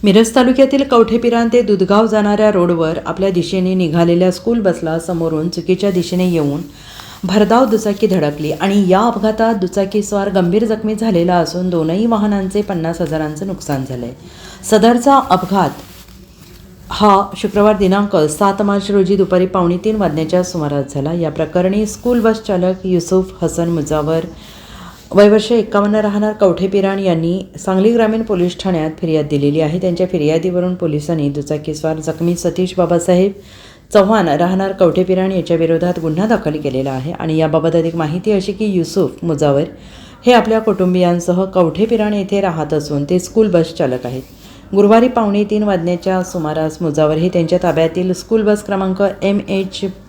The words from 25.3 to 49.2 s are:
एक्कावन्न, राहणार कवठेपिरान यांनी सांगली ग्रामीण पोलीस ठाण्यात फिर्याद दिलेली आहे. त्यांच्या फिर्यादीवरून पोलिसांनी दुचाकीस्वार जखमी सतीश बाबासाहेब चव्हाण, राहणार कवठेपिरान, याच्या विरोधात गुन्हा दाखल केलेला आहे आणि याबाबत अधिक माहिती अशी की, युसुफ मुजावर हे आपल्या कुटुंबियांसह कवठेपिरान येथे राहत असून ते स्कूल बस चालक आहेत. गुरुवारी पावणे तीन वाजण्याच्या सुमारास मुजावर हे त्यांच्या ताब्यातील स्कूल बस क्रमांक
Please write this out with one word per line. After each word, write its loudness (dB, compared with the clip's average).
एक्कावन्न, 0
राहणार 0
कवठेपिरान 0
यांनी 0
सांगली 2
ग्रामीण 0
पोलीस -2
ठाण्यात -2
फिर्याद 0
दिलेली 0
आहे. -2
त्यांच्या 0
फिर्यादीवरून -2
पोलिसांनी -2
दुचाकीस्वार -6
जखमी -2
सतीश -4
बाबासाहेब 2
चव्हाण, 4
राहणार 0
कवठेपिरान, 0
याच्या -2
विरोधात 0
गुन्हा -2
दाखल 0
केलेला -4
आहे -6
आणि -2
याबाबत 0
अधिक 0
माहिती -2
अशी -2
की, -4
युसुफ -2
मुजावर 2
हे 6
आपल्या 2
कुटुंबियांसह 0
कवठेपिरान 0
येथे -2
राहत -2
असून -2
ते 0
स्कूल 0
बस 2
चालक -2
आहेत. -8
गुरुवारी 6
पावणे 0
तीन -2
वाजण्याच्या -2
सुमारास -4
मुजावर 0
हे 0
त्यांच्या 0
ताब्यातील 0
स्कूल -2
बस 0
क्रमांक -2